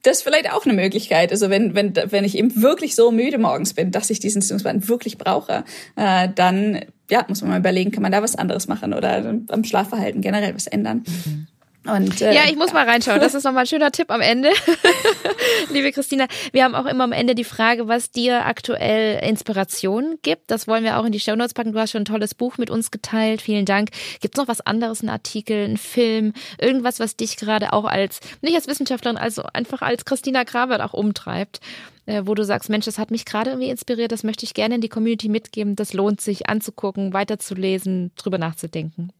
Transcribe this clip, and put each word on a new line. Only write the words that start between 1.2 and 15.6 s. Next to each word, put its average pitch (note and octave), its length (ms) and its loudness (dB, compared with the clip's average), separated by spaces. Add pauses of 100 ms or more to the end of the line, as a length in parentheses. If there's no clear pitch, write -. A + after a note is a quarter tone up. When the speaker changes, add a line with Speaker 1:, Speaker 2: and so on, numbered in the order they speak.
Speaker 1:
Also G3+ 180 2
wenn, G3 260 2
wenn, G3+ 200 2
wenn G3+ 280 2
ich G3 140 0
eben A3 240 2
wirklich D4+ 340 2
so A#3 160 6
müde A#3+ 280 2
morgens D#3+ 340 0
bin, F3+ 180 0
dass G#3 180 -2
ich G#3 100 -2
diesen G#3 220 0
Snooze-Button G3 460 -2
wirklich A#3 300 -2
brauche, - 480 -2 (320)
äh, F#3 360 4
dann, F#3+ 520 2 (240)
ja, A3+ 180 4
muss G3 140 -4
man F#3+ 80 -2
mal F#3 100 2
überlegen, F#3 320 2
kann G#3 120 -2
man F#3 100 2
da G#3 80 4
was A3+ 140 -2
anderes G3 340 -2
machen G#3+ 240 -4
oder G#3+ 420 -2 (140)
am A3 160 0
Schlafverhalten G3+ 560 -2
generell G3+ 340 -2
was - 120 -6
ändern. G#3+ 360 -2 (220)
Speaker 2:
Mhm. D3+ 220 -6 (440)
Speaker 1:
Und, F#3+ 300 2
äh, G#3+ 120 6
Speaker 2:
Ja, D4 160 8
ich D4+ 80 0
muss E4+ 100 2
Speaker 1:
ja. E4+ 60 -2
Speaker 2:
mal D4 140 4
reinschauen. A#3+ 340 4
Das D4 120 4
ist C#4 120 -2
nochmal C4 180 2
ein B3 40 0
schöner D4 240 2
Tipp - 200 -2
am A3+ 80 0
Ende. B3 300 4 (400)
<laughs> A4+ 340 2
Speaker 1:
<laughs> A4+ 460 0